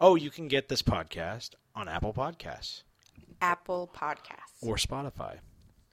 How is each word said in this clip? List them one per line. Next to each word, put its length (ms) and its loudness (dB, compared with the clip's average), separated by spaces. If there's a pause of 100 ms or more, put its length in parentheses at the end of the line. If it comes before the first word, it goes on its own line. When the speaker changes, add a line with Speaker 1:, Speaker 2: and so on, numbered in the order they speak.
Speaker 1:
Oh, 140 10
you 160 2
can 160 -10
get 220 2
this 120 2
podcast 720 -2 (240)
on 120 -4
Apple 260 -2
Podcasts. 680 -6 (580)
Speaker 2:
Apple 540 0
Podcasts. 680 -8
Speaker 1:
Or 140 0
Spotify. 600 -4 (560)